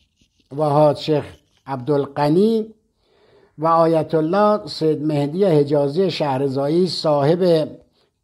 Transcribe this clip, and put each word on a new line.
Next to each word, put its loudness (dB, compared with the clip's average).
و -2
حاج 4
شیخ -2
عبدالغنی 0
و -2
آیت 2
الله 0
سید -2
مهدی -2
حجازی 2
شهرزایی -2
صاحب 0